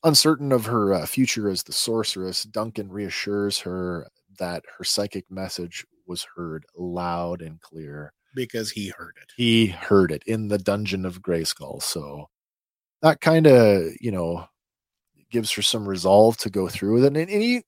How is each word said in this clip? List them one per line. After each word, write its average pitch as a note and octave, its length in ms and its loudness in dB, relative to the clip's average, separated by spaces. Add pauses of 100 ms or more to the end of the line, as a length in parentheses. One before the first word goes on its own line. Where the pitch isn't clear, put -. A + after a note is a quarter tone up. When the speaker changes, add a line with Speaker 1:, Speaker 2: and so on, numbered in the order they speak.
Speaker 1:
Uncertain C#3+ 500 4
of A#2+ 140 2
her, G#2 280 2
uh, D#2+ 120 -2
future A#2 420 -2
as F#2+ 140 -4
the - 100 -12
sorceress, G2+ 720 -4
Duncan G#2+ 460 -8
reassures G2+ 680 -4
her F2+ 480 -8 (300)
that F2 260 -8 (140)
her F2+ 60 -14
psychic - 460 -6
message F#2 560 -12 (200)
was F2 200 -12 (100)
heard D#2 280 -12 (100)
loud F2 680 -6
and D#2+ 180 -18
clear. D2 520 -18 (220)
Speaker 2:
Because A#2 360 -6
he G2+ 180 -8
heard - 340 -18
it. - 140 -20
Speaker 1:
He A2+ 300 4
heard F#2+ 440 2
it D2 160 -6
in A2 220 -4
the G2+ 100 0
Dungeon G2 460 -4
of F#2 180 -8
Grayskull. D#2+ 600 -6
So D2 460 -10 (760)
that D#3 180 4
kinda, B2 720 6 (100)
you A#2 100 -6
know, F2 360 -4 (840)
gives A2+ 220 -2
her G#2 100 -6
some G#2 260 -2
resolve G2 500 6
to G#2+ 120 -6
go F#2+ 180 -2
through G2+ 260 -2
with B2 100 6
it. C#3 40 6
And, C#3+ 80 0 (140)
and G#3 120 0
he A#3+ 260 0